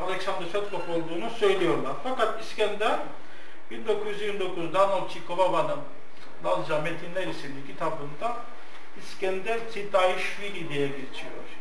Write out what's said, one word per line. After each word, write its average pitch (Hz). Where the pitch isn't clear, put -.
Alexander 185
Svetkov 180
olduğunu 170
söylüyorlar. 160
Fakat 254
İskender 214
bin 117
dokuz 208
yüz 202
yirmi 202
dokuzda 175
Arnold -
Çikolova'nın 170
Lazca 147
Metinler 170
isimli 139
kitabında 156
İskender 190
Sitaişvili 190
diye 143
geçiyor. -